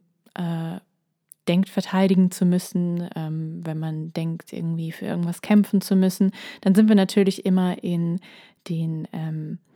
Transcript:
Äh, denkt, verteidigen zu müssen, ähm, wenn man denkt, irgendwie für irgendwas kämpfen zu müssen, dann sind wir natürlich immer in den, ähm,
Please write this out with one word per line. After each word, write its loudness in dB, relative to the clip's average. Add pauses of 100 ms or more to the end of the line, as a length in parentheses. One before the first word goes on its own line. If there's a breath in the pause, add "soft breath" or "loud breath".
(340)
Äh, -6 (720)
denkt, 4
verteidigen 4
zu -2
müssen, 0
ähm, -6
wenn -6
man -6
denkt, -6
irgendwie -4
für -10
irgendwas -4
kämpfen 4
zu 0
müssen, 2 (300 loud breath)
dann 4
sind 6
wir 6
natürlich 2
immer 0
in -2 (480 loud breath)
den, -4
ähm, -8 (180 loud breath)